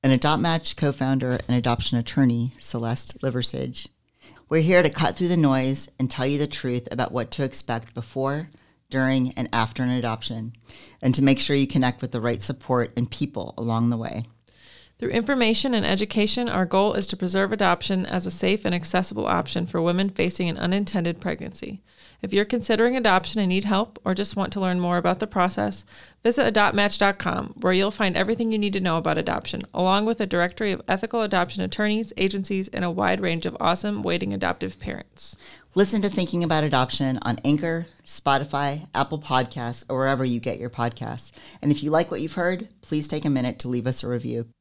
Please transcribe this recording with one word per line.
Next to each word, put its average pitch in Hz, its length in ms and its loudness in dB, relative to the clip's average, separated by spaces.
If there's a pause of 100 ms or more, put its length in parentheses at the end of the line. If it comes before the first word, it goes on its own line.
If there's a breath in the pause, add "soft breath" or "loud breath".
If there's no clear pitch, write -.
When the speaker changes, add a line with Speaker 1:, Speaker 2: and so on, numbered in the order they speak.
Speaker 1:
An 135 80 6
Adopt 147 280 4
Match 165 360 0
co-founder 131 720 0
and 123 80 4
adoption 120 420 0
attorney, 120 580 2
Celeste - 640 -4
Liversidge. 127 680 -4 (600 loud breath)
We're 160 140 4
here 180 180 6
to 160 100 6
cut - 260 0
through 180 100 0
the 175 100 4
noise 135 640 2
and 131 100 0
tell 131 160 -2
you 143 140 0
the 147 80 0
truth 123 460 -4
about 123 180 -2
what 117 220 -4
to 147 100 -2
expect 117 520 -4
before, 135 520 -4 (440 soft breath)
during, 131 420 2
and 127 200 -4
after 117 300 0
an 123 80 0
adoption, 117 600 -4 (500 loud breath)
and - 140 4
to 135 60 2
make 135 180 4
sure 143 160 2
you 135 100 2
connect 127 340 0
with 123 120 -6
the 120 80 -2
right 110 240 -2
support 123 520 -2
and 123 140 -2
people - 480 -6
along 117 320 2
the 120 60 0
way. 113 260 -6 (760 loud breath)
Speaker 2:
Through 233 100 -2
information 233 640 2
and 208 100 2
education, 214 640 0
our 185 180 0
goal 196 260 2
is 196 160 -2
to 190 80 -4
preserve 190 340 0
adoption 185 560 2
as 180 180 -2
a 185 60 -4
safe 196 340 0
and 180 100 0
accessible 180 520 -2
option 175 400 0
for 170 160 -2
women 180 280 2
facing 180 380 0
an 160 100 -4
unintended 175 640 -2
pregnancy. - 640 -8 (380 soft breath)
If 202 140 -6
you're 202 100 4
considering 233 520 2
adoption 214 440 2
and 190 80 2
need 190 160 2
help 208 400 0
or 185 100 0
just 202 220 -4
want 196 160 -2
to 202 80 -4
learn 180 180 0
more 175 200 0
about 175 220 0
the 214 60 0
process, 196 600 -2 (360 loud breath)
visit 240 240 4
adopt 208 300 2
match 202 220 2
dot 196 200 2
com, - 400 -4
where 180 140 0
you'll 196 180 2
find 190 240 0
everything 220 380 0
you 220 60 0
need 202 160 0
to 196 60 0
know 170 180 0
about 160 180 0
adoption, - 460 -4 (100)
along 190 320 2
with 226 160 -2
a 208 60 -2
directory 180 440 0
of - 160 -4
ethical - 360 -2
adoption 190 400 0
attorneys, 208 560 -2
agencies, 190 500 0
and - 160 -4
a 175 60 -2
wide 190 320 2
range 165 240 0
of 180 120 -4
awesome 208 440 0
waiting 185 320 -2
adoptive 95 440 -4
parents. - 560 -12 (400 loud breath)
Speaker 1:
Listen 196 280 4
to 202 80 0
Thinking 175 340 0
About 156 180 2
Adoption 131 600 2
on 120 200 -2
Anchor, 165 440 0 (180)
Spotify, 143 920 0
Apple 139 240 0
Podcasts, 123 720 -2
or 131 80 -2
wherever 131 300 2
you 120 140 0
get 120 200 -4
your 123 80 -6
podcasts. 117 640 -6 (300 loud breath)
And 147 100 4
if 147 100 0
you 147 80 -2
like 165 200 2
what 170 100 -4
you've 156 140 -6
heard, 180 340 -2 (140)
please 151 260 -4
take 147 160 -4
a 147 60 2
minute 127 300 0
to 123 80 -4
leave 123 180 -2
us 127 180 -2
a - 40 -2
review. 120 360 -4 (160)